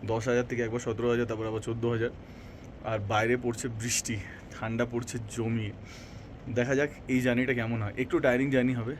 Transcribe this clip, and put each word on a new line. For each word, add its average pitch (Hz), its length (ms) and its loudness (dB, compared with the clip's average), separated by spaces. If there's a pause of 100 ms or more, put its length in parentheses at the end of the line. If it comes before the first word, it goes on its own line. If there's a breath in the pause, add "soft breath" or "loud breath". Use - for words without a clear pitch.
(120)
দশ 113 180 0
হাজার 120 200 4
থেকে 120 160 -2
একবার 117 200 -2
সতেরো 117 280 0
হাজার, 117 160 4
তারপর 110 220 -2
আবার 110 160 -2
চোদ্দো 117 260 0
হাজার। 117 180 0 (800 loud breath)
আর 110 60 0 (140)
বাইরে 113 320 6
পড়ছে 120 220 0 (160)
বৃষ্টি, 117 340 0 (400 loud breath)
ঠান্ডা 117 360 0
পড়ছে 120 240 -4 (200)
জমিয়ে। 113 380 0 (840 loud breath)
দেখা 123 220 4
যাক 147 100 2 (240)
এই 127 120 6
জার্নিটা 127 340 4
কেমন 113 240 0
হয়, 104 180 -2
একটু 127 140 0 (100)
টায়ারিং 127 300 6
জার্নি 127 260 4
হবে 123 180 -4